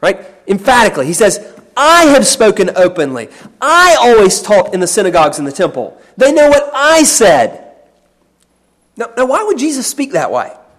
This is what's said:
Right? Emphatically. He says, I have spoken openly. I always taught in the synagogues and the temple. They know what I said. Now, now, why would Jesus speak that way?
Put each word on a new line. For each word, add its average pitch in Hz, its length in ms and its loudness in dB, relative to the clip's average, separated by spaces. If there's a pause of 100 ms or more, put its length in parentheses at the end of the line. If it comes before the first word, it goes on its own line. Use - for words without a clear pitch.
Right? 190 180 -2 (280)
Emphatically. 202 580 0
He 160 80 -6
says, 196 400 -2 (220)
I 320 300 4
have 277 200 4
spoken 196 500 0
openly. 151 540 -2 (320)
I 339 380 2
always 226 420 2
taught 196 320 0
in 185 60 -4
the 180 80 -4
synagogues 170 500 -2
and 147 100 -8
the 139 40 -8
temple. 139 500 -6 (160)
They 269 140 2
know 294 180 4
what 285 240 2
I 302 300 2
said. 147 720 0 (1200)
Now, 226 200 -10
now, 254 120 -2
why 285 160 -2
would 403 160 -4
Jesus 269 260 -4
speak 269 280 -8
that 139 180 -4
way? 117 200 -6 (280)